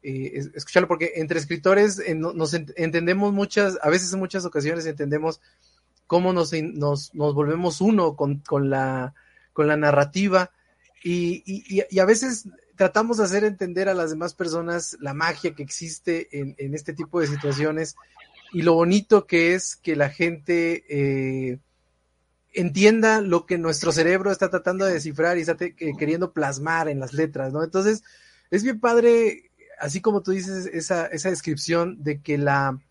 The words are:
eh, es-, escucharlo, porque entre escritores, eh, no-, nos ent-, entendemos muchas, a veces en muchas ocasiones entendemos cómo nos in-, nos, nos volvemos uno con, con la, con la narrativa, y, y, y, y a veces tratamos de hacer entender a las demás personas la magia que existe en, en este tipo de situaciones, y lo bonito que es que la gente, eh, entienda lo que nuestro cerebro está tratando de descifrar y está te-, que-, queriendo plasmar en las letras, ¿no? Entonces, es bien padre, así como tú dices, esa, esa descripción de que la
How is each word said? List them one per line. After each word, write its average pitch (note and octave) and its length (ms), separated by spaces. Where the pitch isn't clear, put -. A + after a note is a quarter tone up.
eh, C3+ 320
es-, C#3 180
escucharlo, F3+ 340
porque E3 280
entre D#3+ 240
escritores, F#3 580
eh, F3+ 160
no-, D#3+ 180
nos D#3+ 220
ent-, D#3 220
entendemos F3 580
muchas, G3+ 480
a D3+ 80
veces F#3 240
en F#3+ 60
muchas F#3 260
ocasiones D#3+ 400
entendemos D3+ 560
cómo F3+ 260
nos E3+ 220
in-, D#3+ 240
nos, C#3+ 380
nos D3 180
volvemos D#3 480
uno F#3 340
con, C#3+ 260
con C#3 280
la, C3 460
con D3+ 160
la D3+ 100
narrativa, D3+ 760
y, F3 420
y, G3 340
y, - 100
y F#3+ 100
a F#3 60
veces A3+ 420
tratamos G#3+ 420
de G#3+ 60
hacer G3 200
entender F#3+ 460
a F#3+ 60
las E3 160
demás E3 240
personas E3+ 640
la C#3 160
magia E3 400
que D3 80
existe E3 640
en, C#3 200
en C#3 160
este D3+ 180
tipo D#3+ 260
de D#3+ 60
situaciones, D3 680
y F3 80
lo E3 140
bonito G3 500
que E3+ 300
es - 200
que D#3+ 200
la C#3+ 140
gente, E3+ 800
eh, C3+ 680
entienda G#3+ 680
lo F3 240
que F3 140
nuestro E3 320
cerebro F3+ 400
está F#3 180
tratando F#3 360
de F#3+ 80
descifrar D#3+ 440
y E3+ 40
está D#3+ 140
te-, F3 200
que-, D3+ 200
queriendo E3 360
plasmar D3+ 560
en C#3 120
las C3 140
letras, C#3 400
¿no? D#3 100
Entonces, G3 400
es G3+ 140
bien A#3+ 160
padre, A#3 720
así D3+ 220
como G#3 220
tú F#3 80
dices, F#3+ 340
esa, E3+ 420
esa D#3+ 220
descripción E3+ 720
de D3 160
que D3 200
la C#3 400